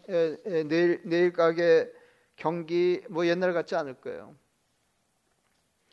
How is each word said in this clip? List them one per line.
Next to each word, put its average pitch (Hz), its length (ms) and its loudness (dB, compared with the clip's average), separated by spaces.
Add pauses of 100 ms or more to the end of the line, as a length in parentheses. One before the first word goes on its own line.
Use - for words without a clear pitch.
에, 165 360 0
에, 165 180 -2
내일, 170 400 0
내일 175 300 2
가게 165 580 2 (500)
경기 170 640 -2
뭐 175 200 -2
옛날 180 260 0
같지 170 220 -4
않을 143 260 -6
거예요. 104 340 -14 (1600)